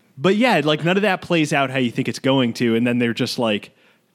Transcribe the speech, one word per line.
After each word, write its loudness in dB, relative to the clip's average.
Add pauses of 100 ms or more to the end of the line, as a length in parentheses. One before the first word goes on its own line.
(180)
but 2
yeah, 2
like, 0
none 2
of 0
that 0
plays 0
out 0
how -2
you 0
think -4
it's -8
going 2
to. 0
And 2
then 0
they're 0
just -4
like, -2 (440)